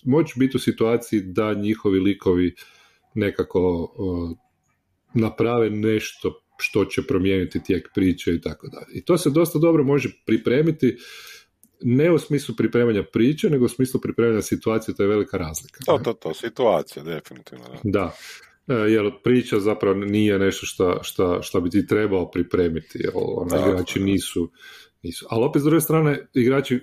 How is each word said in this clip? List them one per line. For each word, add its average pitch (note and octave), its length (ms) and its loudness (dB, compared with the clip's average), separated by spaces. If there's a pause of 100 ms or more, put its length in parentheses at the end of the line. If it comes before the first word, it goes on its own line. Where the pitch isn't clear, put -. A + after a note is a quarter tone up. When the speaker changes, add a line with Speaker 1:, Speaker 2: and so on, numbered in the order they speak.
Speaker 1:
moći D#3 320 2
biti C3 200 2
u - 40 -2
situaciji A2+ 600 0
da G#2+ 320 -2
njihovi G2+ 460 0
likovi F#2 560 2 (600)
nekako, F2+ 800 -2 (380)
e, E2 40 -12 (800)
naprave A2+ 560 0
nešto G#2+ 720 -4 (160)
što - 280 0
će - 180 -6
promijeniti F#2 600 0
tijek F2 300 -2
priče F#2 400 0
i E2 80 -2
tako - 260 -8
dalje. - 240 -18
I - 100 -12
to F3 160 2
se - 120 0
dosta D#3+ 300 0
dobro D#3+ 240 4
može C3 420 0
pripremiti, B2+ 720 0 (840)
ne C#3 300 2
u D#3 80 4
smislu C#3 360 -4
pripremanja A2 480 2
priče, D3+ 460 0
nego C3 160 2
u A2+ 40 2
smislu - 320 -2
pripremanja A2+ 400 0
situacije, A2 540 -4
to G#2 80 0
je G2 60 2
velika G2+ 280 0
razlika, D#2+ 480 -10
Speaker 2:
To, D#3+ 120 2
Speaker 1:
ne? B2 60 -2
Speaker 2:
to, A#2 100 -2
to, - 200 -8
situacija, G2 680 -2
definitivno, - 640 -14
da. - 180 -18
Speaker 1:
Da. F#2+ 300 0 (560)
E, A2 220 2
jer G#2 200 2 (120)
priča B2 360 2
zapravo G2+ 360 2
nije G2+ 440 2
nešto G2 260 0
šta, - 360 0
šta, F2+ 400 -2
šta - 180 -2
bi F2 100 -2
ti G2 180 0
trebao G2 440 0
pripremiti, E2+ 680 -2
jer - 180 -4
ono, - 340 -4
Speaker 2:
Tako - 200 2
Speaker 1:
igrači F2+ 300 -2
Speaker 2:
je. G2 60 0
Speaker 1:
nisu, F#2 460 -2 (520)
nisu. - 260 -12
Ali A2+ 160 0
opet, D3 160 0
s C#3 40 0
druge D#3+ 160 4
strane, D#3 520 0
igrači, C3 500 2